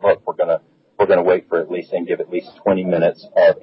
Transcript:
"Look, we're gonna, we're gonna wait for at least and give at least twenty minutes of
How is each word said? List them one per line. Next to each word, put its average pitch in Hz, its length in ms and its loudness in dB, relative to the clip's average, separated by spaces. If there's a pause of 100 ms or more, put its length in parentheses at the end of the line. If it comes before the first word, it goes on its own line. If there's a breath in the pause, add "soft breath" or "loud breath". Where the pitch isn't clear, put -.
"Look, 98 240 0
we're - 60 -6
gonna, 82 260 -2 (400)
we're 104 60 2
gonna 92 180 2
wait 90 240 0
for 85 120 -2
at 80 120 -6
least 90 220 -8
and 87 120 -4
give 87 140 -4
at 87 100 -10
least 87 200 -8 (120)
twenty 95 220 0
minutes 85 420 -2 (120)
of - 260 4